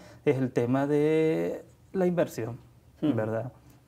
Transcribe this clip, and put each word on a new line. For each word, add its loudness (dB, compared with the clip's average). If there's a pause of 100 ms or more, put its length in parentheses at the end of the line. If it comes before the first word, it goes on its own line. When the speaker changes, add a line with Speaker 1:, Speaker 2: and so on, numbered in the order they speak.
(260)
Speaker 1:
es 4
el -2
tema 0
de 0 (300)
la 2
inversión, -2 (440)
Speaker 2:
Ujú. 2
Speaker 1:
¿verdad? -4 (340)